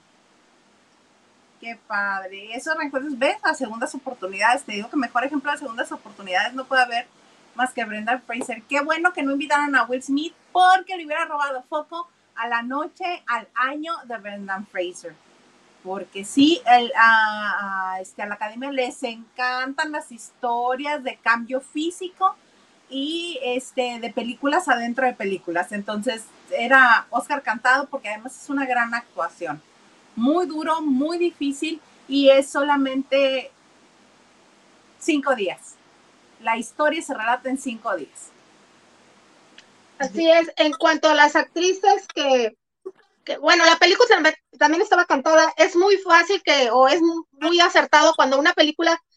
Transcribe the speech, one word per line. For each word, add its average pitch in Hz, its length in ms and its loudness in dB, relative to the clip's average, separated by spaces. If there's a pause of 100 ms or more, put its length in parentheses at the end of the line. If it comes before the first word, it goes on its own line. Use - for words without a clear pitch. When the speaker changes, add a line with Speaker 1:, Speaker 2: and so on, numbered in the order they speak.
(1600)
Speaker 1:
Qué 233 160 -14 (100)
padre. 202 680 -6
Esos 311 220 -6
reencuentros, 277 420 -6
¿ves? 320 240 0
Las 320 140 0
segundas 226 360 -8
oportunidades. 240 720 -2
Te - 100 -14
digo 208 160 -8
que - 80 -12
mejor 240 280 -2
ejemplo 285 260 -4
de 302 60 -4
segundas 269 340 -10
oportunidades 208 640 -6
no 262 120 -10
puede 254 180 2
haber 240 240 -4 (460)
más 247 200 -2
que 240 120 -4
Brendan 214 380 -4
Fraser. 233 400 -8
Qué 285 180 -2
bueno 320 320 0
que 320 80 -8
no 277 120 -2
invitaron 285 420 0
a 240 80 2
Will 247 180 -4
Smith 294 320 -4 (180)
porque 370 460 4
le 330 80 -12
hubiera 311 200 -4
robado 285 440 -6
foco 330 400 -8 (260)
a 233 120 -6
la 233 140 -2
noche, 285 420 -8 (240)
al 233 260 -6
año 302 400 -4 (120)
de 233 120 -10
Brendan 202 500 -10
Fraser. 180 460 -10 (680)
Porque 190 400 -10
sí, 285 420 2
el, 240 300 6
a, 208 1000 2
a, 185 60 -10
este, 190 200 -16
a 208 40 -8
la 208 100 -8
academia 226 360 -10
les 254 320 -6
encantan 254 880 -6
las 302 200 -10
historias 254 920 -6
de 240 140 -10
cambio 233 420 -2
físico 359 760 -4 (540)
y, 311 540 -8
este, 247 560 -6
de 226 120 -10
películas 269 580 -2
adentro 240 360 0
de 247 80 0
películas. 185 600 -6
Entonces, 214 500 -6 (280)
era 233 580 4
Oscar 269 340 -4
cantado 254 440 0
porque 254 220 -10
además 220 320 -12
es - 80 -14
una 277 160 -2
gran 240 280 -2
actuación. 165 680 -8 (540)
Muy 294 320 0
duro, 311 340 -4
muy 302 360 0
difícil 320 640 -4 (260)
y 269 220 4
es 277 200 6
solamente 269 1040 0 (1500)
cinco 285 360 0
días. 185 400 -6 (640)
La 226 160 -2
historia 302 440 -2
se 285 120 -10
relata 240 360 -4
en 262 80 -2
cinco 226 380 -8
días. - 340 -14 (1700)
Speaker 2:
Así 285 320 2
es. 330 280 4
En 302 160 2
cuanto 320 360 2
a 311 40 4
las 294 220 4
actrices 370 800 0
que, 262 440 0 (680)
que, - 120 -6
bueno, 330 280 4
la 330 120 8
película 359 320 4
también, 320 260 4 (220)
también 302 240 2
estaba 359 240 2
cantada. 311 520 4
Es 330 180 4
muy 381 220 4
fácil 349 460 2
que, 277 280 2
o 254 160 6
es 320 140 2
mu-, 330 320 0
muy 330 260 0
acertado 320 560 4
cuando 269 240 2
una 320 140 4
película 330 480 2 (160)